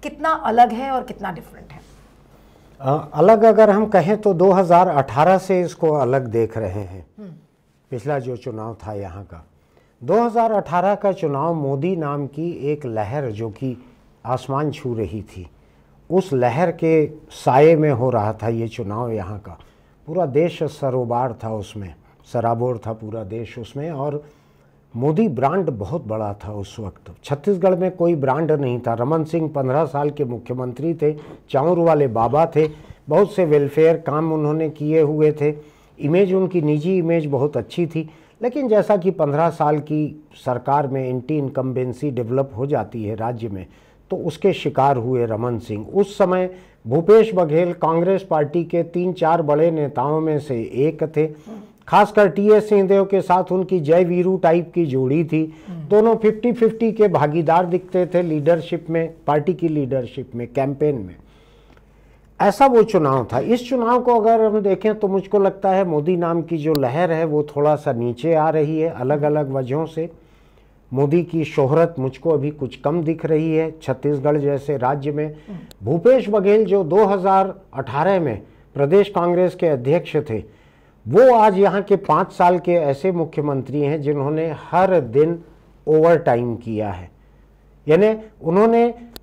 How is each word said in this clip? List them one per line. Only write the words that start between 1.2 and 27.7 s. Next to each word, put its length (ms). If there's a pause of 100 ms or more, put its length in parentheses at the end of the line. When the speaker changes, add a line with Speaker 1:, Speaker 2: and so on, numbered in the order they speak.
Speaker 1:
डिफरेंट 400
है? 80 (1040)
Speaker 2:
अ, 320
अलग 300
अगर 260
हम 160
कहें 360
तो 120
दो 180
हज़ार 360
अठारह 500
से 240
इसको 320
अलग 340
देख 300
रहे 120
हैं। 360 (140)
Speaker 1:
हम्म। 120 (580)
Speaker 2:
पिछला 300
जो 180
चुनाव 360
था 200
यहाँ 300
का, 220 (580)
दो 180
हज़ार 300
अठारह 440
का 160
चुनाव 420
मोदी 420
नाम 320
की 440
एक 140
लहर 440
जो 200
कि 280 (480)
आसमान 460
छू 220
रही 280
थी, 280 (640)
उस 220
लहर 380
के 360 (220)
साये 460
में 160
हो 180
रहा 240
था 140
ये 200
चुनाव 440
यहाँ 280
का। 200 (480)
पूरा 180
देश 380
सरोबार 800
था 100
उसमें, 420 (380)
सराबोर 540
था 60
पूरा 300
देश 360
उसमें 320
और 320 (720)
मोदी 320
ब्रांड 420
बहुत 380
बड़ा 260
था 180
उस 280
वक्त। 340 (100)
छत्तीसगढ़ 520